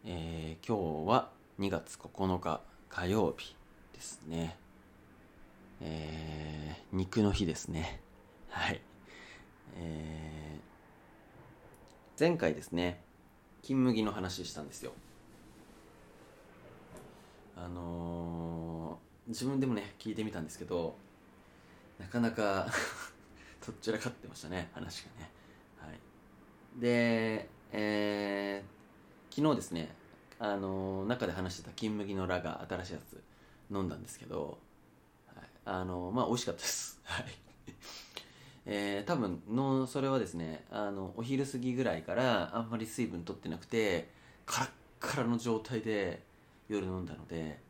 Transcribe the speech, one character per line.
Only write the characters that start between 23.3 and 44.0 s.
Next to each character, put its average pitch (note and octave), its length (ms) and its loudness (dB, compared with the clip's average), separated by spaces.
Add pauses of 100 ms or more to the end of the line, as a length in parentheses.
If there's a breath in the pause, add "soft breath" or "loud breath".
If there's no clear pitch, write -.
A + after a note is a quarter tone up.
と A2+ 140 -10
っ - 80 -10
ち A2 100 0
ら G#2+ 80 0
か A#2+ 100 -2
っ - 40 -6
て - 160 -14
ま - 60 -14
し - 80 -14
た D#2 40 -10
ね、 F2 260 -4
話 - 300 -8
が - 60 -16 (100)
ね。 - 160 -14 (440 loud breath)
は D#2 140 -12
い。 - 880 -14
で、 A#2 680 6 (220)
え G#2 920 2 (680)
ー、 - 40 -12
昨 D3+ 160 6
日 B2+ 40 6
で - 60 -2
す - 100 -8
ね、 E2 240 -4 (440)
あ G#2 180 2
の F#2+ 480 0
ー、 - 20 0
中 B2 180 2
で F2 60 0
話 F#2 240 -2
し - 40 -10
て - 40 -14
た F2+ 80 -12
「金 G#2+ 260 -2
麦 G2+ 160 -2
の F#2 140 0
ラ F2+ 140 2
ガ D#2+ 180 -4
ー」 - 140 -6
新 F2+ 120 -4
し F2+ 60 -12
い - 20 -6
や D2 60 -8
つ - 240 -16 (500 loud breath)
飲 G2 100 2
ん F2 60 0
だ D2 60 -4
ん - 80 -10
で - 60 -12
す - 100 -12
け - 60 -14
ど、 - 320 -4 (760)
は - 80 -16
い。 - 40 -16 (200)
あ F#2 200 0
の F2+ 260 -2
ー、 - 20 -2
ま B2+ 100 4
あ、 - 40 4
美 A2 60 4
味 B2 80 2
し - 40 -4
か F2+ 60 0
っ - 40 -2
た - 60 -10
で - 60 -2
す。 - 340 -4
<laughs> - 40 -20
は - 160 -2
い。 - 40 -6 (1400 loud breath)
え G2+ 400 2
ー、 - 20 -2
多 F3 80 4
分 F#2+ 320 0
の、 C3 400 4
そ C3+ 140 0
れ C3+ 80 4
は C3+ 100 4
で G2+ 60 4
す F2+ 80 -8
ね、 D#2+ 360 -4
あ G#2 220 -2
の、 F#2+ 240 -4
お A#2 80 -2
昼 C3+ 220 2
過 C3 120 -4
ぎ B2 160 0
ぐ B2+ 100 2
ら F#2 120 4
い D#2+ 80 -6
か F2 120 -2
ら A2+ 400 4
あ A#2 60 2
ん A2+ 80 -4
ま A#2 80 -2
り A2+ 80 -2
水 A2 220 0
分 F2 160 -4
取 F2 140 -6
っ - 40 -16
て - 60 -8
な E2 100 -4
く - 80 -12
て、 G#2 460 2 (340 loud breath)